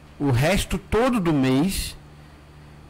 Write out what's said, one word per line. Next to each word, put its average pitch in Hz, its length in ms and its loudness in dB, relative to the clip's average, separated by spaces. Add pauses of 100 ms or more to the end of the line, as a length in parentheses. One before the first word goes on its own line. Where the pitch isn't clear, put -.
(200)
o 143 120 0
resto 170 480 0
todo 240 400 0
do 170 120 0
mês 139 640 0 (920)